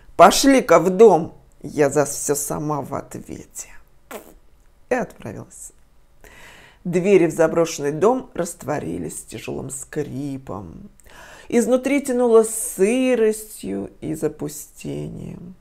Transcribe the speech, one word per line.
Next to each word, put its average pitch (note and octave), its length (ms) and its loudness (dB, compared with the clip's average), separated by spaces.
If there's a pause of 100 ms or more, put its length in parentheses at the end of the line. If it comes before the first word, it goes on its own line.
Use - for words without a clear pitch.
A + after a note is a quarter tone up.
(160)
Пошли-ка F#3+ 640 6
в E3+ 120 0
дом, F#3 440 6 (280)
я C#3+ 280 0
за C#3+ 140 2
все - 300 -4
сама D3+ 460 -6
в - 140 -10
ответе". - 760 -14 (1160)
И B3 60 -4
отправилась. - 800 -10 (1120)
Двери F3 420 4
в D#3+ 60 0
заброшенный D#3+ 600 0
дом A3+ 420 0
растворились D#3+ 840 -8
с - 40 -16
тяжелым B2+ 460 -12
скрипом. C3+ 1200 -12 (580)
Изнутри B3+ 520 0
тянуло A#3+ 440 2
сыростью G#3+ 1500 -2 (100)
и D#3 140 -8
запустением. D3+ 1500 -10